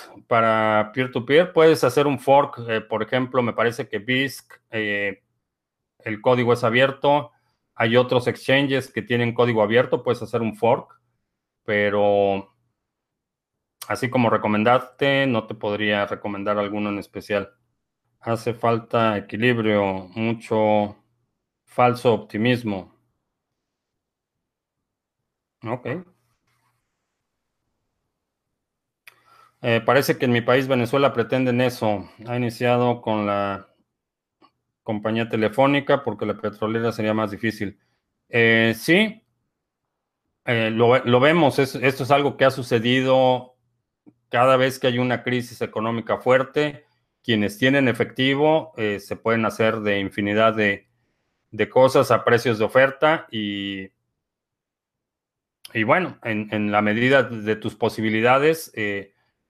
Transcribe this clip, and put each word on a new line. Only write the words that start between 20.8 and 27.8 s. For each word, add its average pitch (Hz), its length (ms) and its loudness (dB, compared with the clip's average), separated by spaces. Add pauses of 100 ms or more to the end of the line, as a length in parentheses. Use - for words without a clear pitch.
falso 123 480 0
optimismo. 107 840 -4 (2750)
Ok. 123 200 -8 (3750)